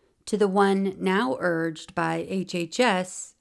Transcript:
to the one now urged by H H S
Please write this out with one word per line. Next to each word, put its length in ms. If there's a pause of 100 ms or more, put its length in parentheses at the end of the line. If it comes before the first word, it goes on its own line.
(260)
to 100
the 120
one 500
now 420
urged 540
by 340
H 260
H 260
S 600